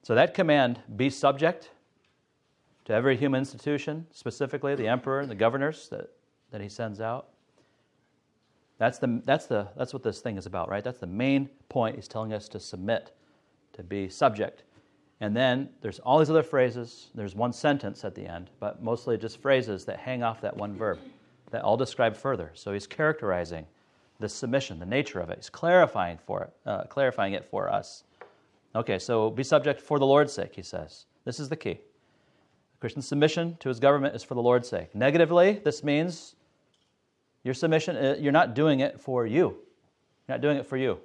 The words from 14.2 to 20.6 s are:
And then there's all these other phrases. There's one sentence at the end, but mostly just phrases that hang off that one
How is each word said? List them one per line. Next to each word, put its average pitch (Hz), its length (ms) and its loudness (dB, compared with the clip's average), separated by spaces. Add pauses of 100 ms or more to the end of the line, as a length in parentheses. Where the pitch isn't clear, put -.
And 104 140 -2
then 131 360 2 (100)
there's 104 200 -10
all 135 180 2
these 156 100 6
other 160 140 6
phrases. 123 720 -2
There's 101 220 -8
one 120 160 0
sentence 139 520 -2
at 98 100 -8
the 98 120 -14
end, 87 320 -12
but 104 240 -8
mostly 113 340 -2
just 110 220 -8
phrases 117 460 0
that - 160 -8
hang 127 220 -6
off 113 180 -2
that - 160 -6
one 104 200 -8